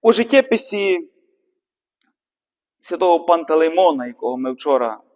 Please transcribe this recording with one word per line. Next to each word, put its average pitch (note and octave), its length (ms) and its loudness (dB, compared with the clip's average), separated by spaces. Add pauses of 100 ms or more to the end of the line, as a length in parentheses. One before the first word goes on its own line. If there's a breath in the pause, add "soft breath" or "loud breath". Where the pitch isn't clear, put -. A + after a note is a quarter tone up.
У A3+ 120 4
життєписі G#3 960 0 (1700)
святого F3 460 0
Пантелеймона, D#3+ 800 0
якого B2 300 -8
ми C3 160 -6
вчора A#2+ 480 -2 (140)